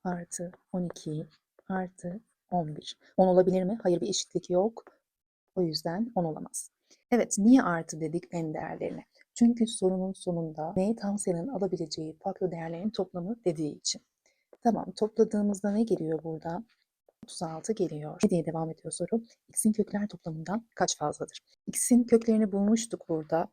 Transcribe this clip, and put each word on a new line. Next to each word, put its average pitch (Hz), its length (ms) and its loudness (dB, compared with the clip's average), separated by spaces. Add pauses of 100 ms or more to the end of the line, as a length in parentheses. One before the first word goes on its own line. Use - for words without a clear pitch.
Artı 175 480 -6 (200)
on 180 140 -2
iki, 156 420 -8 (420)
artı 185 500 -6 (320)
on 156 240 -2
bir. - 220 -14 (200)
On 185 100 8
olabilir 185 360 6
mi? 208 200 -2
Hayır, 175 180 4
bir 208 80 -2
eşitlik - 400 -4
yok. 190 340 2 (720)
O 185 60 0
yüzden 170 540 -2
on 180 80 2
olamaz. - 480 -8 (400)
Evet, - 260 2
niye 233 240 10
artı 165 400 -2
dedik 160 320 -4
n 160 200 -2
değerlerine? 165 520 -8 (280)
Çünkü 233 340 4
sorunun 185 460 0
sonunda 165 600 -4
n 196 200 2
tam 202 240 -4
sayının 175 280 -2
alabileceği 175 680 -4
farklı 185 340 -4
değerlerin 170 380 -6
toplamı 190 460 -6 (100)
dediği 156 320 -2
için. - 240 -6 (640)
Tamam, 185 280 0
topladığımızda 208 800 0
ne 214 120 2
geliyor 160 400 -2
burada? 165 400 -8 (600)
Otuz - 200 -10
altı 160 300 -6
geliyor. 151 500 -4
Ne 208 60 4
diye 170 160 2
devam 160 240 -4
ediyor 160 220 -12
soru? 226 320 -4 (260)
X'in - 240 0
kökler 208 340 -2
toplamından 170 680 -8
kaç - 220 0
fazladır? 151 420 -6 (280)
X'in 240 360 4
köklerini 220 480 4
bulmuştuk 202 580 0
burada. 160 440 -2